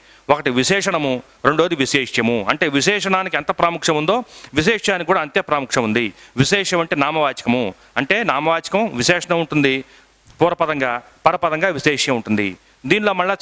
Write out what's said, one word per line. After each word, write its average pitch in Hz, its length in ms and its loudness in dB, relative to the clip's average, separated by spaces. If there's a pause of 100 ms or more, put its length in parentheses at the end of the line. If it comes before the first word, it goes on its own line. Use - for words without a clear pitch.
(300)
ఒకటి 147 200 2
విశేషణము, 143 720 0 (220)
రెండోది 160 320 2
విశేష్యము. 120 720 0
అంటే 151 200 0
విశేషణానికి 185 680 0
ఎంత 147 140 -4
ప్రాముఖ్యం 170 460 0
ఉందో 190 280 0 (300)
విశేష్యానికి 180 520 0
కూడా 180 140 2
అంతే 151 200 -2
ప్రాముఖ్యం 139 440 -2
ఉంది. 110 280 0 (240)
విశేష్యం 180 440 0
అంటే 165 160 -4
నామవాచకము, 135 800 0 (220)
అంటే 190 280 0
నామవాచకం 165 720 0
విశేషణం 170 440 0
ఉంటుంది 139 440 0 (580)
పూర్వపదంగా, 147 600 0 (240)
పరపదంగా 165 420 2
విశేష్యం 143 460 0
ఉంటుంది. 104 420 -2 (300)
దీనిలో 202 260 2
మళ్ళీ 185 300 -2